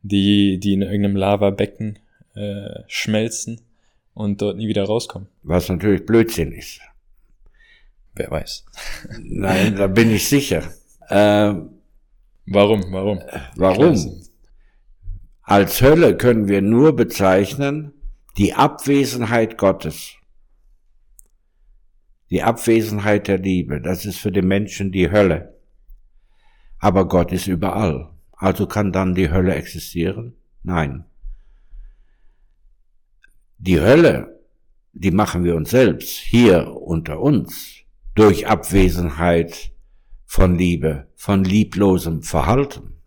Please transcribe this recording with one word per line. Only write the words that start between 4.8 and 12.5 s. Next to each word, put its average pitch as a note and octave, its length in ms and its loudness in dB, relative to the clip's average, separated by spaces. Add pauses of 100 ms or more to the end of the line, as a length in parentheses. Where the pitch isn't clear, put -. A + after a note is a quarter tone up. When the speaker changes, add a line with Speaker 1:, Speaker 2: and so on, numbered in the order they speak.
Speaker 1:
rauskommen. G#2+ 420 -6 (160)
Speaker 2:
Was F2 260 -2
natürlich F#2 360 0
Blödsinn A2 460 2
ist. - 300 -18 (1300)
Speaker 1:
Wer - 160 -8
weiß. - 340 -8 (280)
Speaker 2:
<laughs> - 280 -16
Nein, F#2+ 540 -2
da G2 120 0
bin A2+ 220 4
ich G#2 180 0
sicher. C3+ 360 0 (460)
Ähm, G#2 600 2 (760)
Speaker 1:
Warum, G2+ 440 2